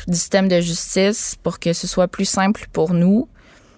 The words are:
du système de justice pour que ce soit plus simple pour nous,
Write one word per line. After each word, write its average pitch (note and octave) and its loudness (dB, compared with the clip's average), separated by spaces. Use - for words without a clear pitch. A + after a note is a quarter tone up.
du F3 0
système F#3+ 2
de F3 4
justice F#3+ -2
pour E3+ -4
que E3+ -2
ce F3 -4
soit F3+ 0
plus G3 -4
simple G3 0
pour E3 0
nous, F#3+ 4